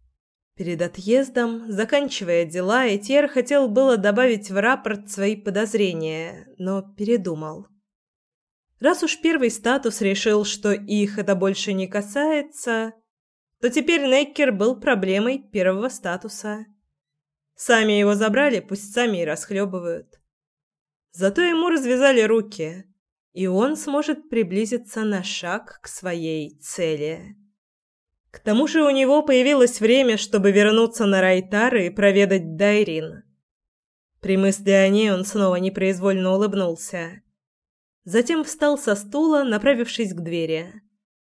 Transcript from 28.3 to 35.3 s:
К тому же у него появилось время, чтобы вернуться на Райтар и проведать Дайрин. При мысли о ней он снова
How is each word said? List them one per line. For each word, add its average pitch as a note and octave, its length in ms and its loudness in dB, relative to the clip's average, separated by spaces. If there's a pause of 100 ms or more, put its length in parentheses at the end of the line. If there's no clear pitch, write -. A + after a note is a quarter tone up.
К - 80 -20
тому A#3 260 2
же D#4 160 2
у C#4+ 80 4
него C4+ 320 4
появилось B3+ 580 4
время, A#3 360 4
чтобы G3+ 340 2
вернуться A3 560 4
на G3 140 4
Райтар F#3+ 560 2
и F3+ 140 0
проведать F#3+ 680 2
Дайрин. E3+ 640 0 (1000)
При F#3+ 160 0
мысли G3 340 0
о G3 180 6
ней G#3 240 2
он F#3 120 -2
снова G3 320 0